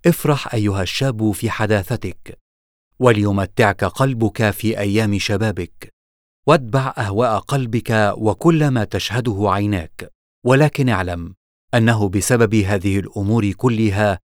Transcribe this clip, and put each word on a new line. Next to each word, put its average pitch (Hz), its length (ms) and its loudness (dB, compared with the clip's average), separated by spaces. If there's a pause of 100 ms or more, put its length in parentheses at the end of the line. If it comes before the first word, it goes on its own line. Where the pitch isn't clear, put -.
افرح 151 480 0
أيها 101 280 0
الشاب 110 480 -2
في 104 200 -4
حداثتك، 104 880 -4 (600)
وليمتعك 104 880 2
قلبك 113 680 0
في 107 280 -4
أيام 101 400 0
شبابك، 98 720 -4 (580)
واتبع 131 520 0
أهواء 107 400 0
قلبك 110 760 -2
وكل 147 520 2
ما 123 160 0
تشهده 104 680 -2
عيناك، 98 640 -4 (340)
ولكن 139 420 2
اعلم 90 460 -4 (400)
أنه 113 340 4
بسبب 107 460 2
هذه 98 440 0
الأمور 101 540 -2
كلها 107 760 0